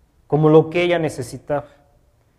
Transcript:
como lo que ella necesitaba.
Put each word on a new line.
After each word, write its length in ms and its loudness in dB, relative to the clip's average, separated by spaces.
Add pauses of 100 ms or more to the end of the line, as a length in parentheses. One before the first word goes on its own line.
(280)
como 220 2
lo 200 4
que 120 -2
ella 180 -2
necesitaba. 680 -8 (720)